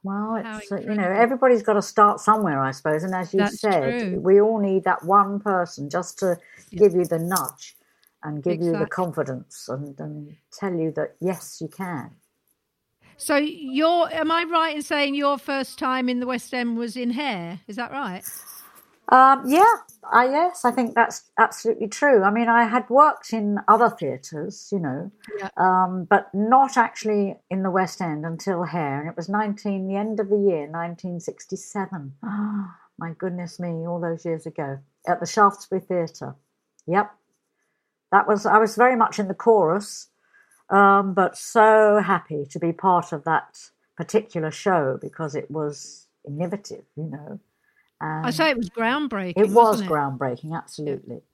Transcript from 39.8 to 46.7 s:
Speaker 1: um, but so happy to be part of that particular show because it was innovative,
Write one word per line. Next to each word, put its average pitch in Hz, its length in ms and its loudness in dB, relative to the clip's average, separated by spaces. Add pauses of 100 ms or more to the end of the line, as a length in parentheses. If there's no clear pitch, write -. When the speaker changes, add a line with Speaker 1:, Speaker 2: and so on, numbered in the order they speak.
Speaker 1:
um, 196 440 6
but 180 240 0
so 214 680 6
happy 170 480 -4
to 165 80 -10
be 165 140 -2
part 175 380 2
of 147 120 -8
that - 360 -2 (380)
particular 165 540 -4
show 156 500 0
because 151 340 -10
it - 140 -8
was 147 580 -10 (200)
innovative, 175 560 -8 (120)